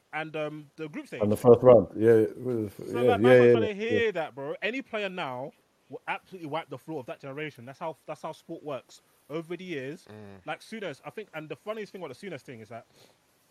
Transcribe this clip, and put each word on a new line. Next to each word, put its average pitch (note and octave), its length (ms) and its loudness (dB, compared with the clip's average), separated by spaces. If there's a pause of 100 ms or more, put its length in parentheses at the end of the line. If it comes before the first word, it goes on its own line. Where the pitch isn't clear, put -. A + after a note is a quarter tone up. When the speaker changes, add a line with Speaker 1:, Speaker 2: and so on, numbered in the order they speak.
(140)
Speaker 1:
and, D#3 220 -8
um, D3+ 300 -8 (100)
the D#3 120 -10
group B3 200 -12
stage. C3 120 -12
Speaker 2:
And G#2 120 0
the G#2+ 40 0
first A#2+ 280 8
round, A#2 240 8 (100)
yeah, A2 140 4
it A2 280 4
was, A#2 380 -6
Speaker 1:
So - 80 -16
Speaker 2:
yeah, F#2+ 80 -10
Speaker 1:
that A#2+ 100 0
Speaker 2:
yeah, A#2+ 140 4
Speaker 1:
man's G#2+ 60 0 (220)
Speaker 2:
yeah, A#2+ 80 8
Speaker 1:
not A#2 60 4
trying G#2+ 160 -2
to G3+ 80 -6
Speaker 2:
yeah. A3+ 60 -4
Speaker 1:
hear A3 220 0
that, D3+ 240 -6
bro. C#3 260 -10
Any B3 220 -6
player G#3 260 -8
now D3 420 -8 (380)
will C3+ 180 -16
absolutely F3+ 400 -10
wipe D3+ 220 -8
the C#3 80 -12
floor D#3+ 220 -12
of A#2+ 80 -14
that D#3+ 120 -14
generation. C#3 460 -12
That's C3+ 140 -20
how, A3 260 -10
that's D3+ 160 -14
how D#3+ 120 -12
sport D#3+ 300 -16
works C3+ 380 -12 (300)
over E3 260 -10
the F#3 60 -14
years. D#3 440 -10
Speaker 3:
Mm. G2+ 380 -20
Speaker 1:
Like D#3 160 -10
Souness, G3 420 -12
I D3 60 -14
think, G#3 240 -16
and D#3 160 -14
the D#3 60 -10
funniest G#3+ 380 -12
thing F#3 100 -14
about D#3 120 -12
the G3+ 140 -16
Souness D3 120 -12
thing B2 180 -18
is A2 100 -20
that A2+ 160 -16 (640)